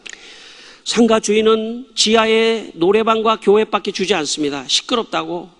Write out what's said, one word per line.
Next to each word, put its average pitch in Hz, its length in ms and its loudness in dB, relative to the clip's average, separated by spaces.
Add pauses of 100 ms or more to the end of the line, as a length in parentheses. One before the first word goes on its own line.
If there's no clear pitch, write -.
(840)
상가 220 360 4
주인은 220 760 0
지하에 220 800 0
노래방과 220 640 2
교회밖에 208 540 2
주지 190 220 -2
않습니다. 143 520 -4
시끄럽다고. 170 840 -4 (120)